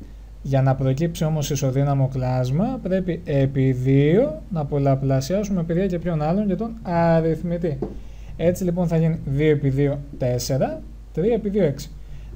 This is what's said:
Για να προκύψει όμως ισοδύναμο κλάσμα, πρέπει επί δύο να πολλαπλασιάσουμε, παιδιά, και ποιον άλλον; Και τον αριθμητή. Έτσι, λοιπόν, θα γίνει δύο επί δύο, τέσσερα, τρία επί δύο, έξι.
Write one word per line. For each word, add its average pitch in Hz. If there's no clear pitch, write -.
Για 135
να 135
προκύψει 139
όμως 156
ισοδύναμο 139
κλάσμα, 131
πρέπει 180
επί 135
δύο 143
να 160
πολλαπλασιάσουμε, 139
παιδιά, 170
και 175
ποιον 160
άλλον; 190
Και 180
τον 226
αριθμητή. 170
Έτσι, 175
λοιπόν, 175
θα 165
γίνει 160
δύο 143
επί 139
δύο, 139
τέσσερα, 135
τρία 175
επί 214
δύο, 196
έξι. -